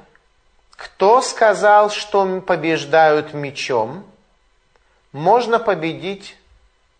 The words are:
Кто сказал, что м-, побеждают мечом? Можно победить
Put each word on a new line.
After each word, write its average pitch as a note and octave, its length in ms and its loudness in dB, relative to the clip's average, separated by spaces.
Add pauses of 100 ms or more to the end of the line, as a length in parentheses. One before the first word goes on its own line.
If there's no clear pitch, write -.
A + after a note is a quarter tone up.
(720)
Кто A3+ 500 0
сказал, G#3 680 2
что G3 360 -2
м-, F#3 160 -6
побеждают D#3 920 0
мечом? C#3 760 -6 (1000)
Можно A3 480 0
победить E3+ 800 -6 (640)